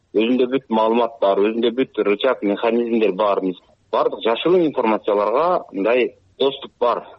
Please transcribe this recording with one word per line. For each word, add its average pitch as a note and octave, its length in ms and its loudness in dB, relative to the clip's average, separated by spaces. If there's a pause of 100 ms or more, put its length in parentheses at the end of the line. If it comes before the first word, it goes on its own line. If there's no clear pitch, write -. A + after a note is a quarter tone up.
(160)
өзүндө A#2+ 360 2
бүт C3+ 180 -4
маалымат A2+ 520 0
бар, G2 160 4
өзүндө A2+ 400 0
бүт C3 240 -2
рычаг, G#2 400 0
механизмдер A2+ 720 0
бар. G2 260 0 (520)
Баардык C#3+ 320 -2
жашыруун E3 420 2
информацияларга A#2 1080 0
мындай A2 420 0 (240)
доступ C3+ 400 -4
бар. A#2+ 240 0 (160)